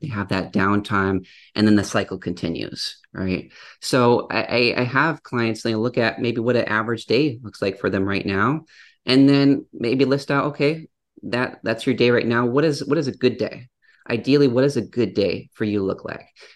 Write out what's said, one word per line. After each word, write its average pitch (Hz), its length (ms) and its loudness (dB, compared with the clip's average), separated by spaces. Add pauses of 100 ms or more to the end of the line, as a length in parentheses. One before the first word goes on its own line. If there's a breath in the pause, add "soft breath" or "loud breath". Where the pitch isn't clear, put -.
they 156 60 -8
have 101 220 -6
that 95 220 -4
downtime, 98 720 0 (300 loud breath)
and 110 100 2
then 107 120 6
the 101 80 2
cycle 98 340 -4
continues, - 800 -8 (140)
right? 92 400 -6 (280 loud breath)
So 120 520 2
I, 113 100 0
I, 120 380 0
I - 20 2
have 139 400 0
clients, 113 400 -2
they 113 140 0
look 117 200 -2
at 113 240 0
maybe 117 200 -2
what 120 160 2
an 117 80 0
average 110 420 -4
day 123 340 0
looks 107 220 -16
like 101 160 -2
for - 100 -2
them 98 160 0
right 98 220 -2
now, 110 380 0 (420 soft breath)
and 135 220 6
then 139 440 4
maybe 127 340 0
list 139 260 -2
out, 143 140 0
"Okay, 147 420 -2 (340)
that, 117 400 -4
that's 110 240 -4
your 131 80 2
day 120 160 4
right 120 160 2
now. 120 180 0
What 127 200 2
is, 147 200 0
what 147 140 0
is 147 80 -2
a 117 100 -4
good 120 200 0
day? 113 320 -6 (420 soft breath)
Ideally, 135 380 4
what 127 140 2
does 139 140 0
a 117 60 0
good 101 320 -2
day 95 380 -2
for - 120 -6
you 104 200 0
look 92 200 -4
like?" - 220 -12 (300 loud breath)